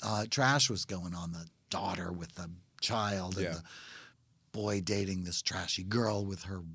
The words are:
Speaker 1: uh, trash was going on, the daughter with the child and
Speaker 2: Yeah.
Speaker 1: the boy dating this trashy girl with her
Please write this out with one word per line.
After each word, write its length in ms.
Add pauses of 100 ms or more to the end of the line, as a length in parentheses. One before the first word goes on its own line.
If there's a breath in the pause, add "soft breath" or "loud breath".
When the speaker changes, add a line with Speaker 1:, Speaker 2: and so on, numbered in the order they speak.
Speaker 1:
uh, 280
trash 380
was 160
going 300
on, 180
the 140 (240)
daughter 420
with 220
the 160 (300)
child 560
and 80
Speaker 2:
Yeah. 100
Speaker 1:
the 80 (920 loud breath)
boy 280
dating 440
this 180
trashy 400
girl 420
with 200
her 180 (120)